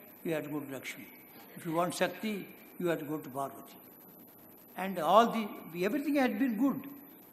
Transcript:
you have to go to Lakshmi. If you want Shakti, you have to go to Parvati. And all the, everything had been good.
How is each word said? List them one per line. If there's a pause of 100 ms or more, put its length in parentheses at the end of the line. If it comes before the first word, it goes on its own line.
(240)
you
have
to
go
to
Lakshmi. (480)
If
you
want
Shakti, (320)
you
have
to
go
to
Parvati. (1000)
And
all
the, (380)
everything
had
been
good. (460)